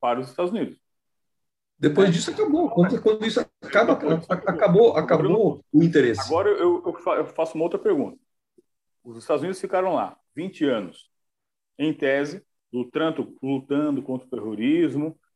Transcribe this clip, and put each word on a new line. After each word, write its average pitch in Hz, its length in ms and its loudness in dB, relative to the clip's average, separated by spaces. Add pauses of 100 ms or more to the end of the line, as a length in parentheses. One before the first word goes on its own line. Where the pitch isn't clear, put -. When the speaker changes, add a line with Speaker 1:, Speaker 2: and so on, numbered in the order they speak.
Speaker 1:
para 123 200 0
os 131 80 -10
Estados 175 240 -4
Unidos. 190 260 -6 (1000)
Speaker 2:
Depois 175 300 4
Speaker 1:
É. 175 40 4
Speaker 2:
disso - 180 -2
acabou. 320 400 0
Quando, 180 320 2
quando 214 240 2
isso 226 140 0 (220)
acaba, 220 320 2
Speaker 1:
Acabou, 165 200 -2 (140)
Speaker 2:
a-, 185 60 -2
acabou, 175 180 -4
Speaker 1:
acabou. 196 440 6
Speaker 2:
acabou 165 760 2
o 151 100 6
interesse. 139 380 4
Speaker 1:
Agora 170 300 0
eu, 175 360 2
eu 170 80 -4
fa-, - 220 -4
eu 156 100 -2
faço - 300 -6
uma 156 80 -2
outra 170 140 -4
pergunta. 143 380 -2 (880)
Os 117 140 -18
Estados 143 240 -2
Unidos 190 180 -6
ficaram 190 340 -2
lá 104 240 -4 (160)
vinte 175 300 -6
anos, 107 460 -4 (680)
em 151 160 -2
tese, 147 500 -2 (280)
lutando, 143 720 -4
lutando 139 600 -2
contra 127 240 -10
o - 40 -20
terrorismo 135 880 -2 (180)